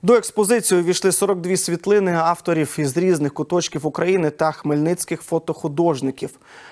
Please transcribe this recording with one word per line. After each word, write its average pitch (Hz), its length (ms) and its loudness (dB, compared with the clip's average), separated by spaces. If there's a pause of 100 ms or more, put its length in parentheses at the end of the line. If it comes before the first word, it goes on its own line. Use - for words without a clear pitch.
До 202 120 4
експозиції 214 680 2
увійшли 180 300 0
сорок 190 280 0
дві 175 180 -2
світлини 185 540 0
авторів 165 680 0
із 139 200 -2
різних 165 360 2
куточків 156 540 -4
України 170 420 0
та 156 220 -2
хмельницьких 156 720 -2
фотохудожників. 156 1080 -2 (420)